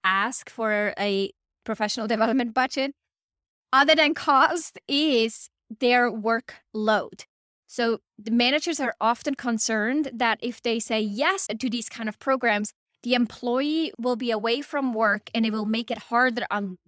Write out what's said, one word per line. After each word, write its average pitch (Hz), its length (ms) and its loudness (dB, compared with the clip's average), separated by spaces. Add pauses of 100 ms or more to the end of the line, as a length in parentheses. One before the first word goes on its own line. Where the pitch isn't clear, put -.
ask 196 480 0
for 208 480 0
a 196 320 0 (340)
professional 214 420 -4
development 226 460 0
budget, 262 400 -2 (800)
other 277 220 6
than 302 180 4
cost, 311 720 2
is 277 640 0 (320)
their 240 320 4
workload. 214 1120 -2 (420)
So 233 340 -2 (180)
the 208 120 -8
managers 262 500 2
are 247 200 -2
often 233 340 0
concerned 233 800 -2
that 226 300 0
if 240 180 -6
they 233 180 -2
say 220 220 -2
yes 226 460 -2
to 220 240 -4
these 226 180 -4
kind - 180 -10
of 214 120 -8
programs, 233 560 0 (280)
the 240 120 0
employee 262 840 0
will 247 160 -2
be 233 160 -4
away 226 300 0
from 277 320 -4
work 214 420 0
and 226 120 2
it 214 80 0
will 214 100 -2
make 220 260 -2
it - 200 -8
harder 240 400 2
on 202 260 -6 (120)